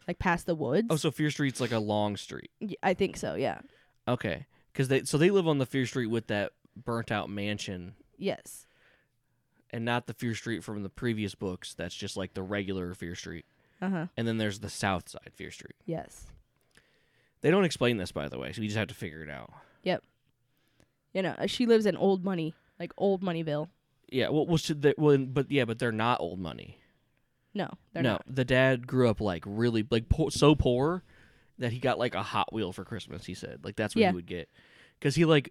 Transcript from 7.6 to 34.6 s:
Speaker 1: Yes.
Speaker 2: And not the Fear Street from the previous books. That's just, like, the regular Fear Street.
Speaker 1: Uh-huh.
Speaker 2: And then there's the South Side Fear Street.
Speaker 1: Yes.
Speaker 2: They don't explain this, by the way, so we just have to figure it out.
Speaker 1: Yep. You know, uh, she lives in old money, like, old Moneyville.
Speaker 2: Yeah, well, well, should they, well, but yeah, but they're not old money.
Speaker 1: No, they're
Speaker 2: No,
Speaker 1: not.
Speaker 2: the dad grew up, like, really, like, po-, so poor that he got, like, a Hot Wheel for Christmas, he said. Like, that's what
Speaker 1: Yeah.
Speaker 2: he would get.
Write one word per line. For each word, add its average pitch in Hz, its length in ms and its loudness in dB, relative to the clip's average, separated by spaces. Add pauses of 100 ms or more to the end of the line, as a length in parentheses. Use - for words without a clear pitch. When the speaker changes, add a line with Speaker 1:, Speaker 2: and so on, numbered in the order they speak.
Speaker 1:
Yes. - 480 -8 (1040)
Speaker 2:
And 117 160 -6
not 120 200 -2
the - 60 -10
Fear 117 220 -4
Street 110 280 -6
from 104 200 -8
the 95 80 -8
previous 107 440 -2
books. - 380 -8
That's 87 220 -10
just, - 200 -10
like, 95 200 -6
the 95 80 -6
regular 92 500 -4
Fear 87 220 -10
Street. 85 320 -12 (340)
Speaker 1:
Uh-huh. 180 280 -2 (100)
Speaker 2:
And 117 100 -2
then 113 80 0
there's 107 240 -2
the 104 80 -10
South 95 400 -2
Side - 260 -16
Fear - 160 -14
Street. - 260 -18 (100)
Speaker 1:
Yes. - 400 -10 (1120)
Speaker 2:
They 127 100 4
don't 190 140 6
explain 123 320 2
this, 90 160 -4
by 73 160 -4
the 64 100 -8
way, 65 140 -8
so 117 80 -8
we 107 60 -2
just 104 100 -2
have 107 120 0
to 104 60 -12
figure 80 280 -12
it 73 80 -12
out. 64 200 -12 (320)
Speaker 1:
Yep. 185 200 -2 (1120)
You 190 80 0
know, 156 160 -2
uh, 180 80 -4
she 247 180 0
lives 220 220 6
in 180 100 2
old 190 260 2
money, 170 320 -2 (240)
like, 180 200 -10
old 190 240 0
Moneyville. 165 460 -2 (400)
Speaker 2:
Yeah, 123 200 2
well, 143 180 2
well, 170 100 4
should 151 260 -2
they, 143 140 6
well, 147 220 8
but 135 320 0
yeah, 139 140 4
but 113 160 -4
they're 123 100 2
not 113 300 2
old 85 180 -4
money. 60 400 -10 (760)
Speaker 1:
No, 196 140 -4 (240)
they're 139 120 -2
Speaker 2:
No, 113 80 4
Speaker 1:
not. 92 100 -2 (100)
Speaker 2:
the 131 120 0
dad 127 420 4
grew 127 240 4
up, 104 100 0
like, 92 240 0
really, 110 460 2
like, 113 180 0
po-, 151 200 2
so 147 260 8
poor 139 480 2 (560)
that 120 140 -2
he 123 80 -8
got, 123 180 2
like, 120 160 0
a 95 80 -2
Hot - 300 -2
Wheel 95 200 -2
for 95 120 -10
Christmas, - 420 -10
he 90 80 -8
said. - 300 -12
Like, 104 100 -8
that's 110 220 -2
what 226 60 6
Speaker 1:
Yeah. 185 80 6
Speaker 2:
he 180 40 2
would 87 120 -8
get. 87 220 -8 (520)